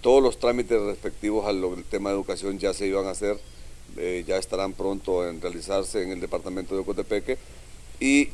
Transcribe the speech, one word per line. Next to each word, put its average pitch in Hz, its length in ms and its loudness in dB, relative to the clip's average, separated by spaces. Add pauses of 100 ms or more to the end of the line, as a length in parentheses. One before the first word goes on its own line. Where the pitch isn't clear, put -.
todos 131 220 8
los 123 160 4
trámites 117 420 4
respectivos 101 640 -2
al, 98 180 2
al 90 200 -2
tema 101 260 -2
de 101 60 2
educación 98 420 -2
ya 95 160 0
se 98 140 -2
iban 95 180 2
a 95 60 -2
hacer, 101 260 -2 (600)
eh, 90 300 -2
ya 95 100 2
estarán 95 360 -2
pronto 95 560 0
en 80 100 -8
realizarse 92 640 -2
en 92 100 -2
el 92 80 -6
departamento 92 560 -4
de 95 60 0
Ocotepeque, 104 560 -2 (640)
y 139 340 6